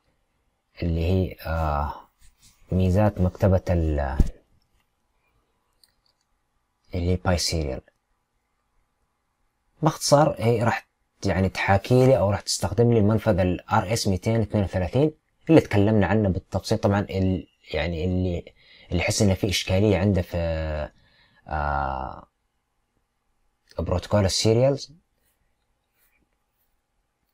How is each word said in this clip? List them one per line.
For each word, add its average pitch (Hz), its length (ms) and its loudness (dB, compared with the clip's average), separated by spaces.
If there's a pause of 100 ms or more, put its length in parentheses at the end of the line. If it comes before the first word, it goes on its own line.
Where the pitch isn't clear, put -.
(840)
اللي 82 220 -2
هي، 92 320 0 (100)
آه، 76 560 -2 (720)
ميزات 92 480 2
مكتبة - 500 2
ال، 76 460 -2 (2750)
اللي 87 160 -2
هي 90 60 2
باي 90 220 0
سيريال. 76 420 -4 (2000)
باختصار 151 560 2
هي 113 240 0
راح - 260 -4 (360)
يعني 95 240 0
تحاكي 123 580 2
لي 127 120 6
أو 98 120 0
راح 101 100 -2
تستخدم - 520 0
لي 113 80 4
منفذ 104 380 2
ال 92 320 -2
آر 104 220 -2
إس 113 160 -2
ميتين 113 320 -2
اثنين 104 240 -2
وثلاثين 123 480 0 (380)
اللي 156 100 8
تكلمنا 104 460 2
عنه 104 220 0
بالتفصيل. 95 500 -4
طبعًا 101 220 0
ال-، 95 460 -2 (280)
يعني 82 300 -4
اللي، 90 400 -2 (460)
اللي 87 120 -2
يحس - 200 -2
إنه 98 120 4
في 110 140 -2
إشكالية 95 500 0
عنده 90 240 0
في، - 140 -8 (1120)
آه، 69 800 -6 (1500)
بروتوكول 87 460 -2
السيريالز، 117 720 0 (2500)